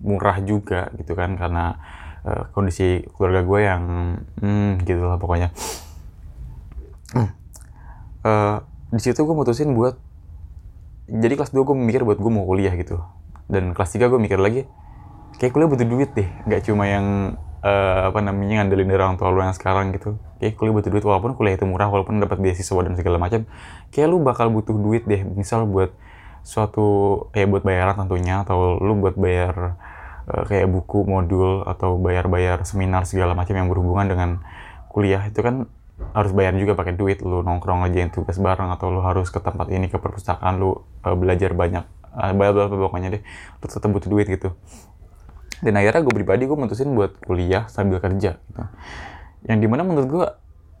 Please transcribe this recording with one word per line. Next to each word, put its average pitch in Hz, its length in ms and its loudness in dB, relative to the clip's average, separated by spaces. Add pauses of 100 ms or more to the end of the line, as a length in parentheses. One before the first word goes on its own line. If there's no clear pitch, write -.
murah 101 400 0
juga 98 560 -2
gitu 80 160 -8
kan, 92 240 -2
karena, 85 400 -2 (480)
eh, - 240 -4
kondisi 92 640 0
keluarga 92 320 2
gua 101 160 2
yang, 95 220 2 (580)
hmm, 101 400 0
gitu 90 240 0
lah 90 160 0
pokoknya. 87 320 0 (1600)
Hmm. 117 160 2 (960)
Eh, 107 300 4 (340)
di 113 160 0
situ 123 160 2
gua 156 160 2
mutusin 135 400 0
buat, 123 240 2 (1040)
jadi 117 320 2
kelas 139 160 -4
dua 135 80 4
gua 135 160 2
mikir 123 240 2
buat 104 160 2
gua 107 240 2
mau 92 80 -4
kuliah 95 240 2
gitu. 90 240 -4 (480)
Dan 92 320 -2
kelas - 160 0
tiga 107 160 4
gua 127 80 4
mikir 98 240 2
lagi, 117 240 2 (720)
kayak 123 160 0
kuliah 151 160 4
butuh 123 160 2
duit 127 320 2
deh, 95 120 0 (200)
nggak 101 160 2
cuma 104 200 2
yang, 98 520 0 (280)
eh, 98 420 4
apa 98 140 0
namanya, 101 400 0
ngandelin 98 260 2
dari 95 140 4
orang 92 160 2
tua 92 160 2
lu 92 80 4
yang 92 160 -2
sekarang 95 400 0
gitu. 107 240 -6 (160)
Kayak 110 240 -2
kuliah 110 160 2
butuh 104 160 0
duit, 104 100 2
walaupun 104 300 2
kuliah 101 240 2
itu 98 80 0
murah, 95 240 0
walaupun 101 320 0
dapat 92 160 0
beasiswa 92 480 0
dan 87 80 -2
segala 87 240 2
macam, 104 320 0 (400)
kayak 147 180 2
lu 175 140 4
bakal 120 320 2
butuh 110 240 0
duit 104 320 0
deh. 98 160 2
Misal 101 400 -2
buat 95 260 0 (480)
suatu, 101 960 2
ya 98 140 4
buat 98 180 2
bayaran 95 320 2
tentunya, 92 480 -2
atau 90 320 2
lu 104 220 2
buat 92 160 2
bayar, 90 580 0 (540)
eh, - 160 -2
kayak 95 260 2
buku, 95 380 0
modul, 92 560 2
atau 92 320 0
bayar-bayar 90 680 2
seminar 92 460 0
segala 90 240 2
macam 90 240 -2
yang 92 100 2
berhubungan 92 400 2
dengan 90 220 0 (580)
kuliah, 98 380 2
itu 107 160 -2
kan 123 260 0 (480)
harus 101 160 2
bayar 95 240 4
juga 98 240 2
pakai 90 160 -2
duit. 98 300 0
Lu 90 180 0
nongkrong 90 400 0
aja 90 240 2
yang 85 60 -4
tugas 87 260 -4
bareng, 92 320 0
atau 90 160 -4
lu 90 160 0
harus 92 240 0
ke - 160 -6
tempat 101 240 -4
ini, 92 240 -2
ke 90 80 -4
perpustakaan, 95 640 -4
lu, 92 160 0 (240)
eh, 90 80 0
belajar 90 400 2
banyak, 87 320 0 (320)
eh, - 160 -2
bla, 101 240 4
bla, 101 160 2
bla, 95 160 0
pokoknya 92 320 -4
deh, - 20 -10 (380)
lu - 80 -10
tetap 107 240 -2
butuh 95 160 -2
duit 101 240 2
gitu. 92 240 -4 (1040)
Dan 110 160 2
akhirnya 110 320 6
gua 120 80 4
pribadi, 101 320 2
gua 147 80 0
mutusin 135 400 -2
buat 98 240 0
kuliah 92 480 0
sambil 98 320 0
kerja 95 400 0
gitu. - 240 -14 (800)
Yang 110 160 2
dimana 113 240 2
menurut 151 240 2
gua, 170 200 0 (540)